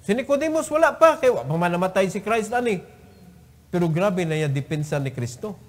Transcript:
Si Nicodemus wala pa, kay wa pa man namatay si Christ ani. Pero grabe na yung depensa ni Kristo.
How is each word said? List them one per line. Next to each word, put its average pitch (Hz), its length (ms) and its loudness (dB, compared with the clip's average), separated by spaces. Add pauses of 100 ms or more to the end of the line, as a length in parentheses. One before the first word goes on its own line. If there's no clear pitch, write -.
Si - 80 -6
Nicodemus 285 640 0
wala 311 160 4
pa, 320 320 6
kay 254 80 6
wa 127 160 -2
pa 147 80 -2
man 170 160 2
namatay 185 400 0
si 208 80 -6
Christ 208 320 -2
ani. 233 320 -2 (880)
Pero 175 160 0
grabe 180 400 0
na 156 80 -2
yung 156 160 0
depensa 147 480 -4
ni 135 160 -6
Kristo. 120 400 -8 (140)